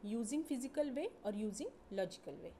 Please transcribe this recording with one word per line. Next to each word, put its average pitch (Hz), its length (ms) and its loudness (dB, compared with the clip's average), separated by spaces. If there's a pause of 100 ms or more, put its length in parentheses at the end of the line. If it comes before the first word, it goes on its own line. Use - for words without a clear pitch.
using 233 420 2
physical 277 480 2
way 302 160 2 (160)
or 208 80 2
using 214 360 0 (220)
logical 185 520 0
way. 170 180 -8